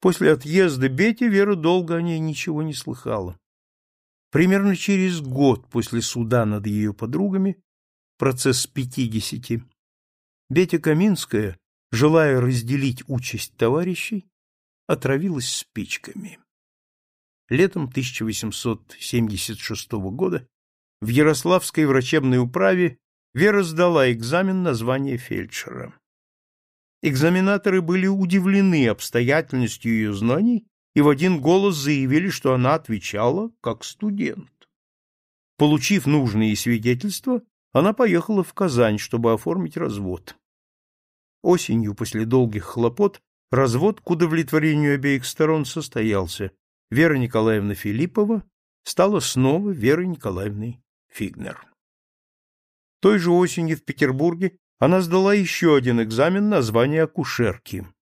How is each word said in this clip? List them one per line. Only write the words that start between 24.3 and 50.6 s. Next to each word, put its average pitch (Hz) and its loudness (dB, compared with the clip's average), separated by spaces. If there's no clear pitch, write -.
на 156 0
звание 127 -2
фельдшера. - -10
Экзаменаторы 185 2
были 185 0
удивлены 190 2
обстоятельностью 123 -2
ее 110 0
знаний 147 0
и 147 4
в 147 6
один 151 2
голос 180 4
заявили, 143 0
что 135 0
она 127 2
отвечала 127 -2
как - -8
студент. 208 -6
Получив 151 2
нужные 110 0
свидетельства, 123 -4
она 175 2
поехала 202 0
в - -8
Казань, 120 0
чтобы 117 -2
оформить 165 -4
развод. 101 -8
Осенью, 113 0
после 107 -6
долгих 113 0
хлопот, 120 -2
развод 135 2
к - -8
удовлетворению 156 2
обеих 135 -2
сторон 156 0
состоялся. 107 -4
Вера 151 4
Николаевна 110 0
Филиппова 180 -2
стала 190 2
снова 139 0
Верой 160 0
Николаевной 107 -8